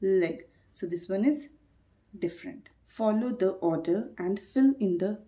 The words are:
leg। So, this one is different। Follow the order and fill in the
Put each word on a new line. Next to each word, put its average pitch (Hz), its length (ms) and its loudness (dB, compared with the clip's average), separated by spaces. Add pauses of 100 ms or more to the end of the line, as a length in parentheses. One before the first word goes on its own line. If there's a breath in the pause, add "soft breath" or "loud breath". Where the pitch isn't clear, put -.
leg। 185 440 2 (280 soft breath)
So, 175 200 -8
this 170 160 -8
one 202 220 2
is 294 100 -2 (720)
different। - 560 -8 (280)
Follow 220 340 2 (100)
the 190 80 4 (220)
order 170 280 0 (180)
and 185 220 -2
fill 269 400 4
in 185 180 2
the 202 200 0 (100)